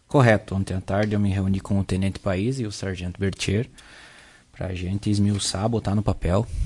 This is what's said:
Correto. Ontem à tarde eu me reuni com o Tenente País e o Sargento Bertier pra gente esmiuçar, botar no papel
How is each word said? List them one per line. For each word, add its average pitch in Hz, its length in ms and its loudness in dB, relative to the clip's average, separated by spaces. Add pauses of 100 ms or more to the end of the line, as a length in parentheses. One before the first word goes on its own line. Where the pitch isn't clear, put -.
Correto. 117 480 4
Ontem 98 200 -2
à 95 60 -4
tarde 104 340 0
eu 104 60 2
me 101 100 2
reuni 98 280 0
com 98 220 0
o 95 40 0
Tenente 92 360 -2
País 101 400 -2
e 110 60 -2
o 104 40 -6
Sargento 92 480 -6
Bertier 98 500 -2 (840)
pra 92 220 -8
gente 92 340 -4
esmiuçar, 101 600 0
botar 107 260 -2
no 107 80 2
papel 98 440 0 (200)